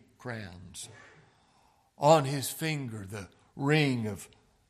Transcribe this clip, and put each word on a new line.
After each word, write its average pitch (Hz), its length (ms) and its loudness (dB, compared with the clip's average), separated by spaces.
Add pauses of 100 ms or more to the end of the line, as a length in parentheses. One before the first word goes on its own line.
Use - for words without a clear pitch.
(180)
crowns. 98 720 -14 (1080)
On 147 280 6
his 135 240 -4
finger, 135 560 -6
the 98 240 -12 (260)
ring 139 520 2
of 98 200 -8 (420)